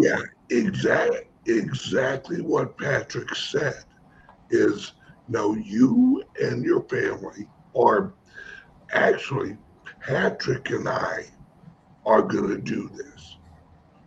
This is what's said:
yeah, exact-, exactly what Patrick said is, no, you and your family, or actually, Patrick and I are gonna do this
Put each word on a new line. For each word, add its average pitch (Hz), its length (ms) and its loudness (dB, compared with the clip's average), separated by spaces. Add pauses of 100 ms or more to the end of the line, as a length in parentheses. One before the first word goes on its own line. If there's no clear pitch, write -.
yeah, - 200 4 (300)
exact-, - 760 0 (200)
exactly 135 920 -2
what 147 380 -2
Patrick - 560 -4
said - 500 -4 (680)
is, 104 420 2 (360)
no, 110 260 0
you 123 680 4 (180)
and - 240 -2
your - 200 2
family, - 640 -4 (240)
or 113 420 4 (800)
actually, - 640 0 (440)
Patrick - 680 -2
and 98 180 -4
I 90 360 -4 (840)
are 110 160 6
gonna 98 360 -2
do - 320 -6
this - 480 -18 (680)